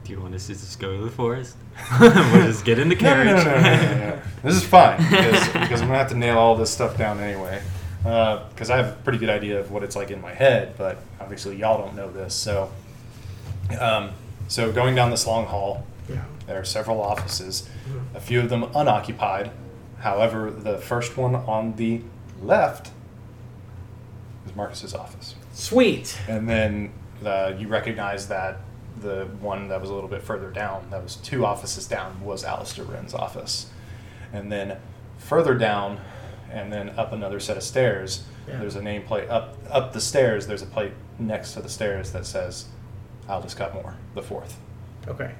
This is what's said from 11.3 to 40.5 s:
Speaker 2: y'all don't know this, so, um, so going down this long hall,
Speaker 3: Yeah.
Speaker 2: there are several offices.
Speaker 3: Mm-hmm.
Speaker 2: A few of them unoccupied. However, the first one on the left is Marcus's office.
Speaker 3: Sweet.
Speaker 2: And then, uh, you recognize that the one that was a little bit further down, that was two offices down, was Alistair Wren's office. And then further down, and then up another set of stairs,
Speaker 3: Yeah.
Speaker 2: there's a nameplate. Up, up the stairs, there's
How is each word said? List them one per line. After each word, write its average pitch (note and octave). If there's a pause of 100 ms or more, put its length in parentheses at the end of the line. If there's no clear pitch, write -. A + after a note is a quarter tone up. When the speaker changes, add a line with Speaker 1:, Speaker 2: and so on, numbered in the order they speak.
Speaker 2:
y'all G#2+
don't G2
know G2
this, F#2
so, G2 (1080)
um, A2 (380)
so A2+
going B2+
down B2
this A#2
long A2+
hall, G2+ (240)
Speaker 3:
Yeah. - (240)
Speaker 2:
there G2
are F#2+
several A2
offices. F#2+ (200)
Speaker 3:
Mm-hmm. C3
Speaker 2:
A -
few B2
of A#2
them A#2 (120)
unoccupied. G#2+ (500)
However, A2
the G2
first A#2+
one B2+
on A2
the A2+ (400)
left - (1500)
is G2
Marcus's G2+
office. - (180)
Speaker 3:
Sweet. -
Speaker 2:
And A2
then, G#2 (340)
uh, G2
you G#2
recognize G2+
that F#2+ (420)
the G2 (140)
one G2
that F#2+
was F#2+
a G2+
little F#2+
bit G2
further G2
down, F#2+
that F#2+
was -
two B2
offices G2+
down, F#2
was G2+
Alistair -
Wren's -
office. - (640)
And G2+
then G2 (400)
further D3
down, G#2 (520)
and G#2
then G2+
up A2+
another G2+
set G2
of -
stairs, G2 (220)
Speaker 3:
Yeah. C3+
Speaker 2:
there's G2+
a G2+
nameplate. G#2
Up, A2+ (140)
up C3+
the A2+
stairs, A2
there's G2+